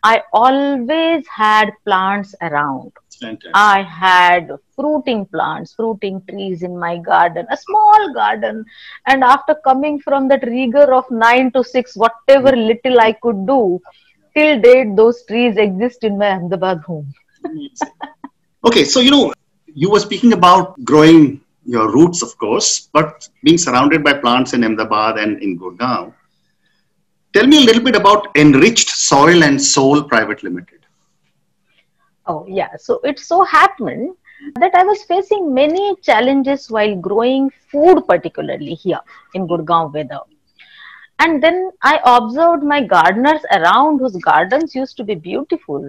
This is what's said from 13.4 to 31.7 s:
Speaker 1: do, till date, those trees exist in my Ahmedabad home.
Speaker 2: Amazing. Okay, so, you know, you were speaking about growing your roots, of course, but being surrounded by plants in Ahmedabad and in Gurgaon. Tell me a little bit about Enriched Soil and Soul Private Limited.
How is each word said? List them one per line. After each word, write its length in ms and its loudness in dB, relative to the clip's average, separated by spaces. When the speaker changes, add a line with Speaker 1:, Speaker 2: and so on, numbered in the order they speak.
Speaker 1:
do, 340 0
till 240 2
date, 400 4
those 300 2
trees 260 0
exist 520 -4
in 100 -4
my 140 0
Ahmedabad 560 -6
home. 200 -12
Speaker 2:
Amazing. 500 -12
Okay, 200 -4
so, 160 -4
you 140 2
know, 180 0
you 60 -2
were 100 0
speaking 340 0
about 500 2
growing 560 6
your 320 -2
roots, 300 4
of 100 -20
course, 560 -6
but 340 -2
being 140 4
surrounded 380 0
by 80 2
plants 400 -2
in 120 0
Ahmedabad 540 -2
and 240 -4
in 160 -6
Gurgaon. 540 -8
Tell 140 2
me 160 6
a 60 6
little 140 4
bit 140 0
about 400 2
Enriched 540 4
Soil 540 2
and 160 0
Soul 420 0
Private 400 -4
Limited. 380 -14